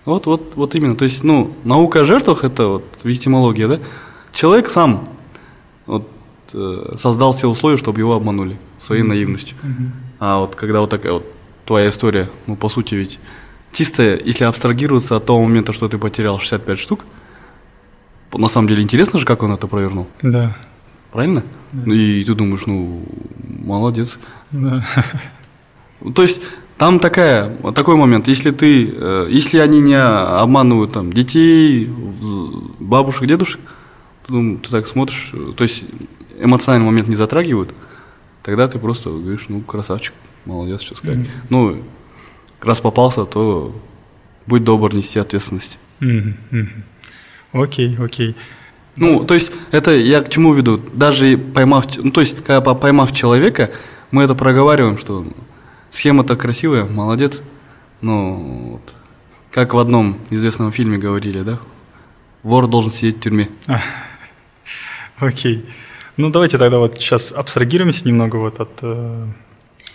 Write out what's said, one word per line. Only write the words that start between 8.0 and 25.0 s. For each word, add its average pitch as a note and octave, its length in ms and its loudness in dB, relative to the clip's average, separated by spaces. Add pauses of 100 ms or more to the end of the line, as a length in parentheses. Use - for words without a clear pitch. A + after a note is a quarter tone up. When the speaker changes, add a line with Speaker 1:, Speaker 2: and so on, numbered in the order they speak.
Speaker 1:
его A#2 120 2
обманули G2+ 440 -4 (200)
своей A2 260 -2
Speaker 2:
Мгм. G#2+ 60 2
Speaker 1:
наивностью. G2+ 540 -4
Speaker 2:
Мгм. B2+ 280 -6 (280)
Speaker 1:
А G2 200 0
вот F#2+ 180 -4
когда G#2+ 240 0
вот G#2 80 0
такая G2 240 -4
вот E2+ 120 -6 (400)
твоя G#2 220 2
история, G2+ 420 0 (180)
ну, G#2 100 -8
по G#2+ 100 -4
сути, A2 280 -4
ведь G2 240 -8 (520)
чисто, - 320 0 (220)
если A#2+ 180 0
абстрагироваться B2 720 0
от A2 100 -4
того A#2 180 4
момента, A2+ 280 2
что G#2+ 160 -6
ты G#2+ 100 -6
потерял G#2 420 -4
шестьдесят - 260 -6
пять G2 140 -4
штук, - 260 -6 (1300)
на A2 160 0
самом A2 180 2
деле G#2 160 2
интересно D#3 360 2
же, B2+ 60 -2
как D3 180 0
он G#2 100 0
это G2 140 -6
провернул. F#2+ 380 -4 (160)
Speaker 2:
Да. A#2+ 360 0 (560)
Speaker 1:
Правильно? C#3 300 -2 (280)
Speaker 2:
Да. B2 220 -2
Speaker 1:
И G#2 320 2
ты A2+ 80 0
думаешь, G2+ 340 -2
ну, F2 380 -6 (600)
молодец. A2+ 540 -2 (320)
Speaker 2:
Да. C3 340 -2 (640)